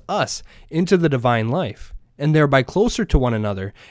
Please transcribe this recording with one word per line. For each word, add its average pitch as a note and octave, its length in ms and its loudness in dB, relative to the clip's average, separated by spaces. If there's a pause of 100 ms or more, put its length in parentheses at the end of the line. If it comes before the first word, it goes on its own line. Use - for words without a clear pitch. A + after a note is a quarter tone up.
us F3+ 340 -4 (280)
into F3+ 280 2
the E3 120 2
divine A#2 400 0
life, D3 440 -6 (240)
and D3+ 160 0
thereby C#3 300 4
closer G#3+ 420 -2
to - 140 2
one B2 140 0
another G2+ 400 -4 (180)